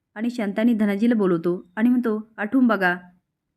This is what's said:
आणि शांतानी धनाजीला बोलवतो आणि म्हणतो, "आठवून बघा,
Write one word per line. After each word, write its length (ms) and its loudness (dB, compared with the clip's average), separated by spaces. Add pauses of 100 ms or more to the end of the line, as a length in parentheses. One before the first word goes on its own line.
(160)
आणि 140 -4
शांतानी 440 -2
धनाजीला 420 0
बोलवतो 600 -2
आणि 140 2
म्हणतो, 480 -2
"आठवून 300 0
बघा, 280 2 (600)